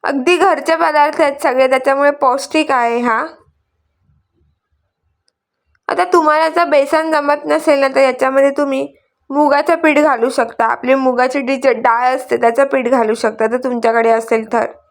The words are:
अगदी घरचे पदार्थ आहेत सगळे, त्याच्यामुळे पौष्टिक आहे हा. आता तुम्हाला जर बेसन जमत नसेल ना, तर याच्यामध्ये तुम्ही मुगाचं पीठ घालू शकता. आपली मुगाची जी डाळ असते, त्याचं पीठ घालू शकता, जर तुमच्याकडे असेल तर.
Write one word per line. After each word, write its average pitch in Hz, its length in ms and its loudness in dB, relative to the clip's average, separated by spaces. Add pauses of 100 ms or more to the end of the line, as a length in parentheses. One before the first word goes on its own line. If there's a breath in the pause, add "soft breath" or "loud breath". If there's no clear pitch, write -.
अगदी 285 340 0
घरचे 320 380 0
पदार्थ 302 460 0
आहेत 285 220 0
सगळे, 262 260 2
त्याच्यामुळे 269 420 2 (100)
पौष्टिक 277 500 0
आहे 240 280 0
हा. 233 200 0 (2750)
आता - 160 -2 (100)
तुम्हाला 320 360 2
जर 339 200 0
बेसन 311 420 0
जमत 294 340 -2
नसेल 302 340 0
ना, 269 80 2
तर 269 140 0
याच्यामध्ये 269 560 2
तुम्ही 277 300 -2 (420 soft breath)
मुगाचं 294 460 2
पीठ 311 240 2
घालू 262 320 0
शकता. 226 360 -2
आपली 254 300 0
मुगाची 262 440 0
जी 262 320 0
डाळ 240 420 0
असते, 254 220 -4
त्याचं 240 280 2
पीठ 269 220 -2
घालू 233 280 0
शकता, 220 320 -4
जर 247 160 -4
तुमच्याकडे 233 480 0
असेल 226 420 -2
तर. 226 120 0 (260)